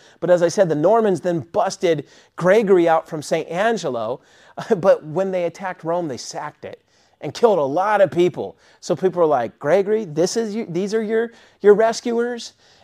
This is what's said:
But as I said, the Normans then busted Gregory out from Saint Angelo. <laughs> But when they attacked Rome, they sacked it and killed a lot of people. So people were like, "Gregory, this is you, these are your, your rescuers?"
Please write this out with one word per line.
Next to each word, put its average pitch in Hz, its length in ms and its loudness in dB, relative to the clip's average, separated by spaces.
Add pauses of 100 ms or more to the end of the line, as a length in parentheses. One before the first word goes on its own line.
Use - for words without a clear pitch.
(220)
But 165 80 -2
as 175 120 6
I 170 60 4
said, 180 220 2
the 156 60 0
Normans 196 440 2
then 170 220 -2
busted 170 640 -2 (300)
Gregory 185 500 4
out 160 220 2
from 156 120 -8
Saint 165 280 -4
Angelo. 160 720 -4 (280)
<laughs> - 280 -4
But 165 260 2
when 180 280 -4
they 180 120 -4
attacked 175 400 -8
Rome, 165 240 -4
they 123 100 -8
sacked - 460 -14
it - 180 -16 (380)
and 143 140 -10
killed 208 260 2
a 143 40 0
lot 185 360 0
of 185 120 4
people. 147 460 -2 (220)
So - 160 -4
people 175 240 -2
were 170 60 4
like, 123 340 0
"Gregory, 202 460 0
this 160 320 -2
is 220 180 -4
you, 226 140 -6
these 185 240 -4
are 220 100 -2
your, 226 300 -2 (260)
your 202 140 6
rescuers?" 233 800 -2 (300)